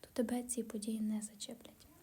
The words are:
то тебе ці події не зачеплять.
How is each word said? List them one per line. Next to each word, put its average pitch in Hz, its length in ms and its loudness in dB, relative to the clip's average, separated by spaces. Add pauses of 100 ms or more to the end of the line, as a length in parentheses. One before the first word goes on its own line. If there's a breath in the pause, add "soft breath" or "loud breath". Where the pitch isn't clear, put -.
то - 120 -16
тебе 247 300 4
ці 240 200 0
події 220 380 0
не 214 200 2
зачеплять. - 640 -10 (160)